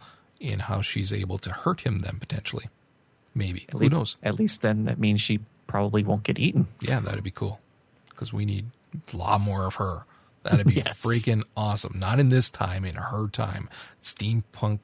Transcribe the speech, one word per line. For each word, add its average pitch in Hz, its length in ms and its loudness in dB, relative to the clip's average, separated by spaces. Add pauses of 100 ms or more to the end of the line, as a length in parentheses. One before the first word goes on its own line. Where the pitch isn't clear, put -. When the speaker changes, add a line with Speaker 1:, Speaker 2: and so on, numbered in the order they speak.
(400)
Speaker 1:
in 110 200 -4
how 98 220 -2
she's 98 300 -2
able 95 260 -4
to - 140 -8
hurt 170 300 -2
him 98 180 0
then, - 180 -6
potentially. - 460 -6 (720)
Maybe. 90 320 -2
Speaker 2:
At - 60 -10
Speaker 1:
Who - 60 -4
Speaker 2:
least, 139 120 6
Speaker 1:
knows? 147 280 0
Speaker 2:
at 107 160 -2
least - 260 0
then 107 240 2
that 113 120 -2
means 104 220 2
she 107 180 0 (300)
probably 104 340 2
won't 104 220 0
get - 160 -2
eaten. - 260 2 (140)
Speaker 1:
Yeah, 131 180 0
that'd 104 240 -4
be 98 80 -6
cool. 104 300 -6 (560)
'Cause 113 160 -8
we 104 120 -2
need 101 220 -2 (460)
a - 40 -8
lot 101 240 2
more 98 240 0
of 92 120 -4
her. 92 300 -4 (360)
That'd 104 240 4
be - 80 6
Speaker 2:
<laughs> - 100 0
Yes. - 160 -4
Speaker 1:
freaking 113 440 2 (120)
awesome. 104 440 -2
Not 104 180 2
in 139 120 8
this 127 200 6
time, 95 340 -2
in 90 120 -6
her 104 320 -4
time. 101 400 -4 (340)
Steampunk 107 800 0